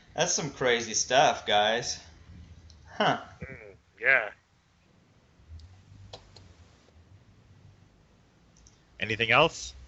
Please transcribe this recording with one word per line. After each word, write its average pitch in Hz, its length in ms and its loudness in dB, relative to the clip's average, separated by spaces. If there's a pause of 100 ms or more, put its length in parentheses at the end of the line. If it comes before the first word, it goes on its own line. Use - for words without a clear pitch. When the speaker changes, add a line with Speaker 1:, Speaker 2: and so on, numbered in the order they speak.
(160)
Speaker 1:
That's 170 160 0
some 147 180 -4
crazy 117 440 0
stuff, 127 520 2
guys. 110 520 0 (960)
Huh. 147 220 0 (240)
Speaker 2:
Mm, 117 320 -16 (260)
yeah. 120 280 2 (4000)
Speaker 3:
Anything 110 320 -2
else? 147 440 2 (140)